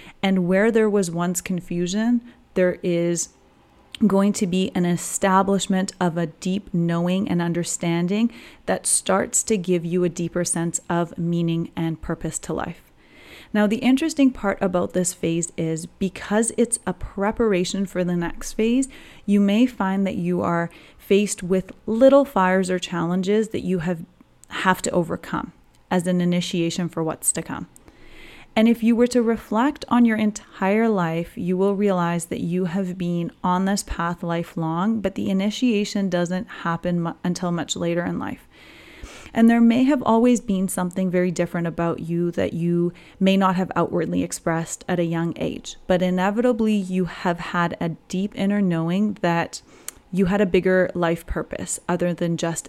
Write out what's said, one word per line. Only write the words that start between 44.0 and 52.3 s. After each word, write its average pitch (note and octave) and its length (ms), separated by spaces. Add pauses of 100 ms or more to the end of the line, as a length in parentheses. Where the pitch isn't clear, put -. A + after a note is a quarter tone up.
expressed E3 640
at F3 100
a F3 60
young E3 320
age. - 400 (100)
But F#3 160
inevitably, G#3+ 720
you F#3 300
have F3 340
had F3 400
a E3+ 120 (180)
deep F#3+ 260
inner G3+ 260
knowing F3+ 600
that E3+ 420 (480)
you F#3 160
had G3+ 140
a G#3 60
bigger F#3 480
life E3+ 320
purpose - 520 (100)
other F3 240
than E3+ 260